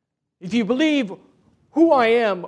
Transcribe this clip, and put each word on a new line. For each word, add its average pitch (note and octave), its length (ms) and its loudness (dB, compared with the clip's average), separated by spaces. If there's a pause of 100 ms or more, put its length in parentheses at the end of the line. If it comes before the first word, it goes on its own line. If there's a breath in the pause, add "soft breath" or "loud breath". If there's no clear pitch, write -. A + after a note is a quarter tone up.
(400)
If F3+ 120 -12
you A#3 120 -2
believe C4 480 -2 (580)
who E4 200 2
I B3+ 160 4
am, A3 420 0